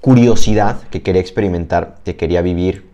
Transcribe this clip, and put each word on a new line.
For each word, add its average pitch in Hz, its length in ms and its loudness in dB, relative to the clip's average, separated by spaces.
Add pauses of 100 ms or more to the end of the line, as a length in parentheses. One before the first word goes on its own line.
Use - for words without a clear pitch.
curiosidad 110 800 4 (100)
que 87 100 -10
quería 92 200 -2
experimentar, 87 800 -6
que - 140 -10
quería 85 240 -2
vivir 90 520 -4